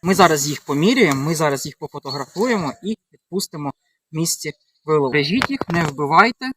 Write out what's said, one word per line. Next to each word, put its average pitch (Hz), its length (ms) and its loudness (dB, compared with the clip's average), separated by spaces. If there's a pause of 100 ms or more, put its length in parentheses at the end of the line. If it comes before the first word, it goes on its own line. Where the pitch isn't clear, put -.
Ми 185 120 2
зараз 160 340 4
їх 143 160 -6
поміряємо, 151 580 2
ми 160 120 -2
зараз 147 320 -2
їх 147 120 -14
пофотографуємо 151 920 -4 (100)
і 214 140 -4 (160)
відпустимо 156 600 -8 (400)
в 156 40 -8
місці 156 360 -4 (320)
вилову. 147 280 0
Бережіть 151 380 0
їх, 277 180 -6
не 170 160 0
вбивайте, 160 720 2